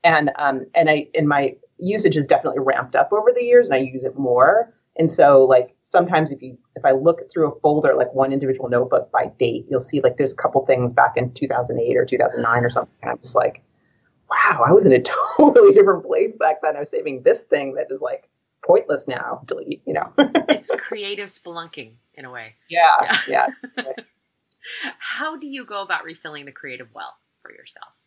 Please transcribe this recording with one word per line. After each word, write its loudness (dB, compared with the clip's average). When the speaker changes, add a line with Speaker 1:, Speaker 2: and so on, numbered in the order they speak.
Speaker 1:
And, 2
um, -4
and 2
I, 0
and 0
my 0
usage -2
has -2
definitely 0
ramped -4
up 0
over 2
the -2
years 6
and -2
I 0
use -6
it -8
more. 2
And 0
so, 6
like, 2
sometimes 0
if -14
you, -18
if -12
I 4
look 0
through 0
a -16
folder, 2
like, -2
one 0
individual -4
notebook 0
by -2
date, -2
you'll -2
see, -6
like, 0
there's -2
a -16
couple -2
things 0
back 2
in -4
two -8
thousand -4
eight 0
or 2
two -4
thousand -2
nine 0
or 0
something. -6
And -8
I'm -8
just -10
like, -2
"Wow, 0
I 4
was 6
in 6
a 4
<laughs> -6
totally 8
different 4
place -2
back 0
then. -4
I -12
was -10
saving -8
this 2
thing -4
that -6
is, -10
like, -10
pointless 2
now. -8
Delete," -10
you -6
know? -6
<laughs> 0
Speaker 2:
It's -4
creative -10
spelunking -16
in -20
a -18
way. -18
Speaker 1:
Yeah, 4
Speaker 2:
Yeah. 0
Speaker 1:
yeah. -10
Speaker 2:
<laughs> -16
How -8
do -16
you -12
go -10
about -6
refilling -16
the -20
creative -18
well -16
for -20
yourself? -20